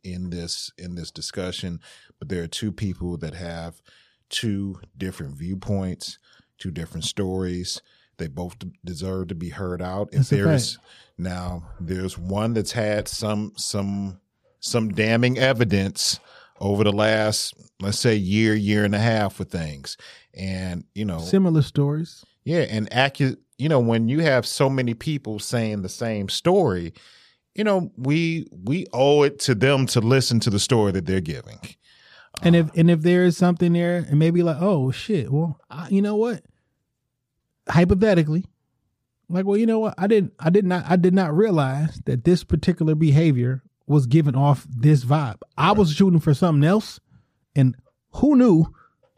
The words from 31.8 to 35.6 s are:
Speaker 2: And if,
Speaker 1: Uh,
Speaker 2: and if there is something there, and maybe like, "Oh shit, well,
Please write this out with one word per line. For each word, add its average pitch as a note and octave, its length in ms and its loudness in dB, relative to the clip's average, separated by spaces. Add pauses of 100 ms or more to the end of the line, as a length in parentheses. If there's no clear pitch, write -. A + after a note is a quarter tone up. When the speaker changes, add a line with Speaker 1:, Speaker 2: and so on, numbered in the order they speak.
Speaker 2:
And E3+ 140 4
if, E3 120 4
Speaker 1:
Uh, - 80 -10
Speaker 2:
and E3 140 6
if D#3+ 120 2
there F3+ 220 4
is F3 120 2
something F3 360 2
there, E3+ 260 0 (100)
and D3 100 2
maybe E3+ 240 4
like, E3 180 0
"Oh D#3+ 300 0
shit, C#3+ 400 -4
well, D3+ 300 -2 (100)